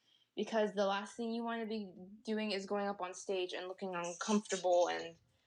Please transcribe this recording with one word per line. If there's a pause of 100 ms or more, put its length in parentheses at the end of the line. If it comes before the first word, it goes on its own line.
(360)
because
the
last
thing
you
wanna
be (360)
doing
is
going
up
on
stage
and
looking
uncomfortable
and, (320)